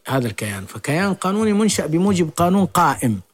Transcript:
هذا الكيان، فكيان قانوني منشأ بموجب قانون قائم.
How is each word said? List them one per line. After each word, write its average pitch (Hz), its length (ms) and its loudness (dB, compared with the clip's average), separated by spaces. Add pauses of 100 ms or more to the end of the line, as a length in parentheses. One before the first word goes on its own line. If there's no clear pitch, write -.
هذا 127 200 -2
الكيان، 104 380 -8
فكيان 165 480 -4
قانوني 208 400 0
منشأ 208 320 2
بموجب 170 440 2
قانون 180 360 2
قائم. 131 560 0 (120)